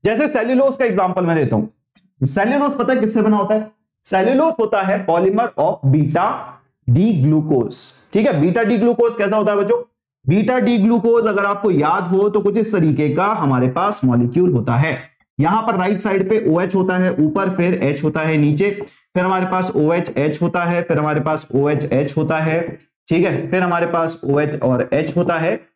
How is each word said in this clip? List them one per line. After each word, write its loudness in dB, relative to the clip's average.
जैसे 2
cellulose 0
का -2
example 0
मैं 2
देता 0
हूं। -6
cellulose 0
पता 0
है 2
किससे 0
बना 4
होता 0
है? -2
cellulose 2
होता 0
है -2
polymer 0
of 0
beta 0
D 2
glucose। 0
ठीक 2
है, 0
beta 2
डी 0
ग्लूकोज 2
कैसा 0
होता 2
है 0
बच्चों? 0
beta 2
डी 2
ग्लूकोज 2
अगर 0
आपको -2
याद 0
हो 0
तो 0
कुछ 0
इस 0
तरीके 0
का 0
हमारे 0
पास -2
molecule 2
होता 0
है। -2
यहां 2
पर -2
right -2
side -2
पे 0
ओएच 0
होता 0
है, 0
ऊपर 0
फिर 0
एच -2
होता -2
है, 0
नीचे 0
फिर 0
हमारे 0
पास -2
ओएचएच 0
होता 0
है, 0
फिर -2
हमारे 0
पास -4
ओएचएच 0
होता 0
है, -2
ठीक 2
है, -4
फिर 0
हमारे 0
पास -4
ओएच 0
और 0
एच -2
होता 0
है -2